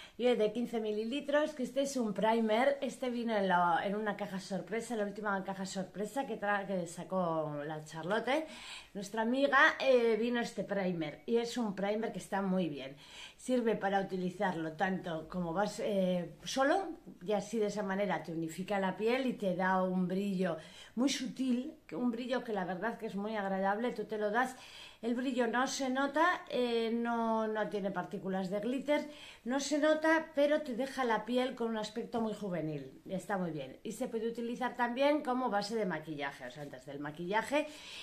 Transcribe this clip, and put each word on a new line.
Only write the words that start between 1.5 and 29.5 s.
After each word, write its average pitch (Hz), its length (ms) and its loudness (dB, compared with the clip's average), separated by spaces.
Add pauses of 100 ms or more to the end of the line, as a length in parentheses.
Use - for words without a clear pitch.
que 254 100 -4
este 269 200 0
es 269 120 -2
un 220 180 0
primer. 226 680 4
Este 254 280 -4
vino 233 280 0
en 190 100 4
la, 175 380 6
en 202 100 0
una 214 220 -2
caja 185 240 -6
sorpresa, 214 560 -4
la 208 80 2
última 202 400 -2
caja 190 200 -6
sorpresa 196 600 -4
que 233 120 -6
tra-, 202 300 0
que 180 200 0
sacó 160 800 -2
la 151 200 -6
Charlotte. 220 600 0 (480)
Nuestra 202 280 -4
amiga, 269 580 6
eh, 233 400 6
vino 240 220 2
este 196 240 -4
primer 180 600 -2
y 233 120 2
es 233 200 -2
un 220 160 0
primer 208 380 0
que 185 80 -6
está 196 220 -2
muy 185 260 2
bien. 143 300 -8 (400)
Sirve 233 380 2
para 196 260 2
utilizarlo 180 720 -2
tanto 170 560 -2
como 170 240 -2
vas, 208 260 0
eh, 185 640 0
solo 311 540 2 (280)
y 196 60 0
así 202 280 0
de 208 80 2
esa 196 160 -2
manera 190 400 0
te 170 100 -8
unifica 175 440 -2
la 185 200 0
piel 247 280 2
y 240 80 0
te 185 220 -2
da 185 280 2
un 185 260 2
brillo 185 480 0 (380)
muy 262 140 4
sutil, 254 640 -2 (120)
que - 80 -10
un 247 160 2
brillo 247 320 -2
que 226 100 -4
la 190 120 0
verdad 185 320 -2
que 214 80 -10
es 185 100 -6
muy 208 200 -4
agradable, 196 560 0
tú 208 140 -4
te 214 140 -4
lo 208 100 2
das, 247 260 0 (460)
el 233 140 0
brillo 247 320 0
no 240 200 2
se 269 220 -2
nota, 302 600 2
eh, 233 440 2
no, 226 540 2
no 214 200 0
tiene 196 220 -2
partículas 190 640 -4
de 208 80 0
glitter, 294 500 0 (340)
no 254 160 0